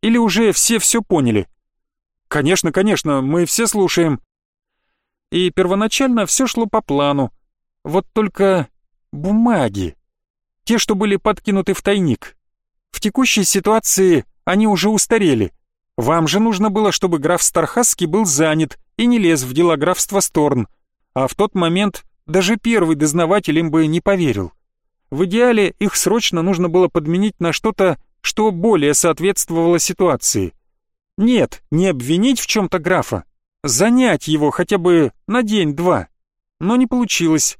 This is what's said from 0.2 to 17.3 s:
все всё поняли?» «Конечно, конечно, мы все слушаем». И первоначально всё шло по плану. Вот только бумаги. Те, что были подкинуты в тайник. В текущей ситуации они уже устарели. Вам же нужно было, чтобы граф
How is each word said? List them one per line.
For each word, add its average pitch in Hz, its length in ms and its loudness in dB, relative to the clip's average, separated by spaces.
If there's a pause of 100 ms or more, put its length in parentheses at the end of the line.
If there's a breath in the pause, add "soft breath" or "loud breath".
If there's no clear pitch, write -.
все 226 280 0
всё 226 220 0
поняли?» 120 460 0 (800)
«Конечно, 160 440 0
конечно, 156 500 0
мы 160 240 0
все 226 220 -2
слушаем». 170 540 0 (1080)
И 180 180 0
первоначально 208 760 0
всё 262 220 -2
шло 226 180 -4
по 214 160 -2
плану. 143 500 -2 (520)
Вот 165 300 -2
только 196 540 0 (440)
бумаги. 147 840 0 (680)
Те, 233 140 0
что - 180 0
были 196 220 0
подкинуты 196 560 -2
в - 80 -6
тайник. 185 560 -2 (540)
В - 80 -14
текущей 214 440 0
ситуации 190 840 2 (200)
они 208 220 2
уже 196 220 0
устарели. 180 640 0 (460)
Вам 156 300 0
же 170 120 0
нужно 214 300 0
было, 202 220 0
чтобы 170 280 -2
граф 165 240 0